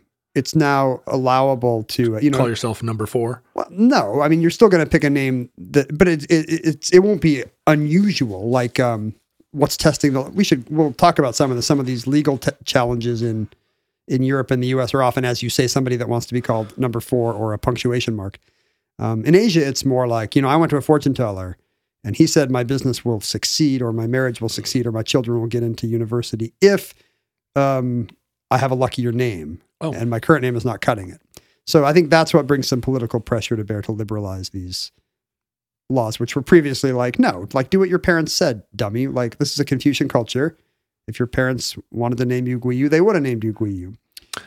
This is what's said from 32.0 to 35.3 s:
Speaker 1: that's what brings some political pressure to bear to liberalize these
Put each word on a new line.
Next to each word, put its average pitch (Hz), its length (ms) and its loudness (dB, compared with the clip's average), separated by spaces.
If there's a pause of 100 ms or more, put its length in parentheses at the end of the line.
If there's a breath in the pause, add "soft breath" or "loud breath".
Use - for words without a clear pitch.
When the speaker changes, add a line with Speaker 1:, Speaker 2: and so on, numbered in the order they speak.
Speaker 1:
that's 160 240 4
what 143 120 4
brings 135 220 0
some 123 120 0
political 120 400 -2
pressure 113 360 -4
to 107 80 -6
bear 104 180 -6
to 113 100 -6
liberalize 101 580 -8
these 90 420 -10 (1000)